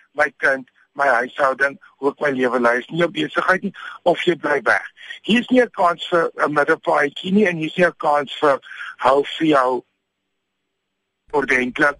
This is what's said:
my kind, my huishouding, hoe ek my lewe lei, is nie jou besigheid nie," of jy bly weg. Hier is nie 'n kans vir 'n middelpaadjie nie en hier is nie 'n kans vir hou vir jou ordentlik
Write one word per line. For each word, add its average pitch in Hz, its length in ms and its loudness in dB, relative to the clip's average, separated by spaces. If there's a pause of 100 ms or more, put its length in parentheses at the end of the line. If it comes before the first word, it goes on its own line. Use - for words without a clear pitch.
(140)
my 147 240 -2
kind, 135 320 -2 (240)
my 143 140 0
huishouding, 131 720 0 (200)
hoe 135 140 -2
ek - 100 -8
my - 100 0
lewe 127 280 0
lei, 120 180 2
is 123 120 -8
nie 165 100 -6
jou 170 100 2
besigheid 156 540 -2
nie," 196 100 -6 (300)
of 170 200 2
jy 170 120 0
bly 147 280 -2
weg. 104 220 0 (360)
Hier 220 180 2
is - 100 -4
nie 254 120 6
'n 226 100 2
kans 170 380 0
vir 165 280 2
'n 151 160 -2
middelpaadjie 147 800 0
nie 208 140 4
en 175 100 -2
hier 156 100 -4
is - 100 -10
nie 180 80 4
'n 165 120 2
kans 147 420 0
vir 147 200 2 (380)
hou 139 260 4
vir - 240 -4
jou 127 360 2 (1500)
ordentlik 135 680 0